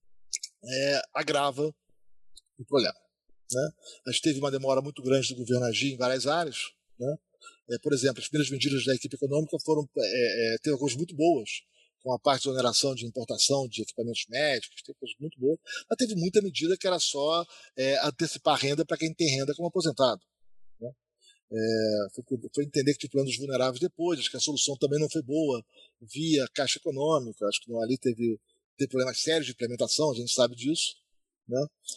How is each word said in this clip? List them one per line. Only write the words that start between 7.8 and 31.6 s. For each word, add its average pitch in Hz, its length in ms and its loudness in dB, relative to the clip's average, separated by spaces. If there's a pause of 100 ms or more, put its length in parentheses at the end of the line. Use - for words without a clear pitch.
exemplo, 127 280 2
as - 60 -6
primeiras 143 240 0
medidas 135 340 0
da 131 100 4
equipe 123 200 -6
econômica 147 480 0
foram, 151 240 2 (100)
é, 113 580 2
é, - 20 0
teve 151 160 0
algumas 131 220 0
muito 165 200 -6
boas, 147 340 2 (520)
com 127 100 -4
a 120 80 0
parte 139 240 4
de 139 60 0
oneração 127 460 2
de 117 100 -8
importação 123 640 0
de 110 160 -6
equipamentos 117 460 -4
médicos, 131 520 -2
teve - 160 -16
coisas - 220 -12
muito 147 200 -8
boas, 143 200 2 (280)
mas - 100 -2
teve 220 180 0
muita 180 260 2
medida 175 360 0
que - 100 -4
era 180 120 2
só, 156 460 0 (320)
é, 135 280 2
antecipar 147 540 0
renda 143 240 0
pra 156 140 -2
quem 160 160 -2
tem 160 240 2
renda 139 180 -2
como 170 120 -4
aposentado, 139 540 2 (600)
né? 123 100 -10 (600)
É, 110 640 0
foi, 123 80 -10 (300)
foi 147 120 0
entender 143 280 2
que - 60 -10
tinha 143 100 -10
problema 139 200 0
dos 120 80 -4
vulneráveis 127 420 0
depois, 170 400 -2
acho 117 120 -2
que - 60 -8
a - 20 -6
solução 143 380 0
também 143 220 2
não 151 100 2
foi 160 120 -2
boa, 135 420 0 (380)
via 139 520 2
Caixa - 260 0
Econômica, 139 680 0
acho - 140 0
que 120 100 -14
não, 117 100 -2
ali 123 180 0
teve, 113 400 0 (360)
teve 139 140 -2
problemas 127 320 0
sérios 160 240 0
de 123 60 -6
implementação, 123 600 0
a 120 40 -4
gente 120 180 -4
sabe 120 220 4
disso, 135 400 -2 (520)
né? 131 180 0 (320)